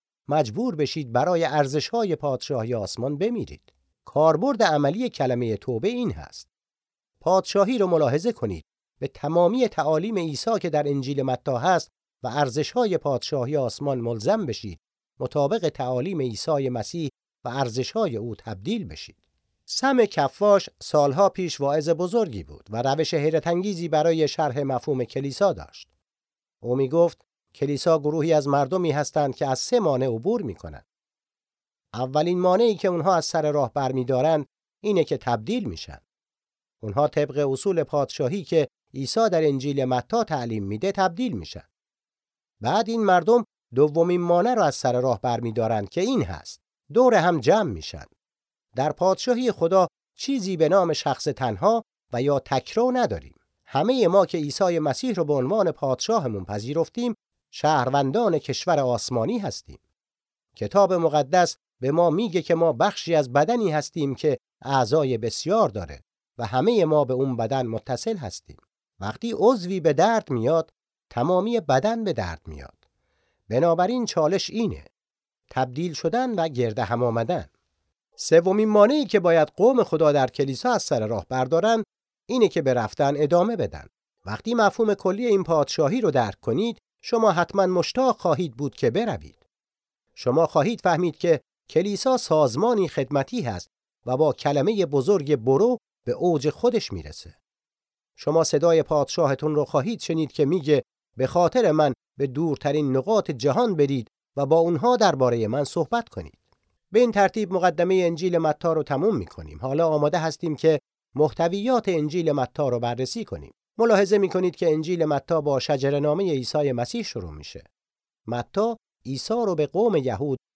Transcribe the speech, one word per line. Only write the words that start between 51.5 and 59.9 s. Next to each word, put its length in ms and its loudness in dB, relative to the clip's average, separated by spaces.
و 100 -2
یا 160 2
تکرو 520 -2
نداریم. 440 -2
همه 400 2
ما 200 6
که 120 -6
عیسی 400 -2
مسیح 360 -2
رو 100 -2
به 80 -2
عنوان 380 0
پادشاهمون 760 -2
پذیرفتیم، 680 -4
شهروندان 840 0
کشور 420 -2
آسمانی 580 -2
هستیم. 400 -10